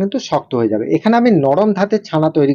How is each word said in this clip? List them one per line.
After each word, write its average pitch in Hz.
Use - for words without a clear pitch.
কিন্তু 202
শক্ত -
হয়ে 110
যাবে। 110
এখানে 220
আমি 240
নরম 160
ধাতের 208
ছানা 156
তৈরি 143